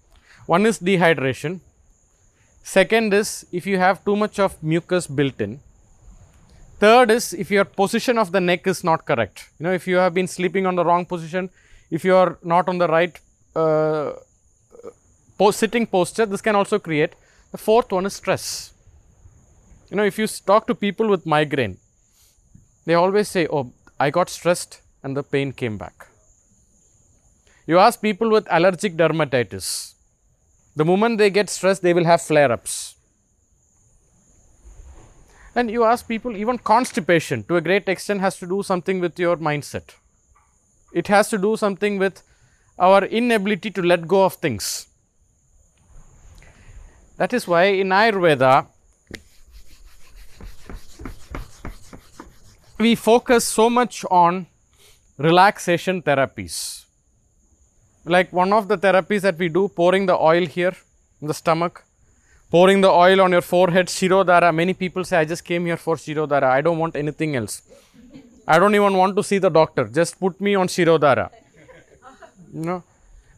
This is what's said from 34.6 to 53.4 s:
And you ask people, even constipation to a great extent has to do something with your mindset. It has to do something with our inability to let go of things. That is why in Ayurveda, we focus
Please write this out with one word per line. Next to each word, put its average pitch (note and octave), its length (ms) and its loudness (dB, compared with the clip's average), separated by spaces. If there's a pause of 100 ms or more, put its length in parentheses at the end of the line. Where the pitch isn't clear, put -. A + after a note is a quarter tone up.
And A#3+ 160 -2
you A#3 140 2
ask A#3 220 2
people, A3+ 300 -6
even A3 220 -4
constipation E3+ 880 0
to E3+ 120 -2
a E3+ 60 0
great F#3 260 -2
extent G3 320 -4
has F#3 180 -2
to F#3 80 -14
do G3 160 -4
something F#3+ 380 -4
with F3 180 -6
your F3 180 0
mindset. D3 580 -8 (960)
It E3+ 160 -6
has G3+ 220 2
to A3 80 -2
do G#3 180 -2
something G3+ 420 -4
with F#3+ 240 -4 (560)
our F#3+ 260 6
inability G#3+ 640 -2
to F#3 120 -6
let E3+ 240 0
go F#3+ 180 2
of F3+ 100 -2
things. - 540 -8 (2250)
That F3+ 160 -4
is B3 160 -4
why F3 160 4
in G3 240 0
Ayurveda, F3 800 2 (4000)
we A3+ 160 2
focus A#3 500 2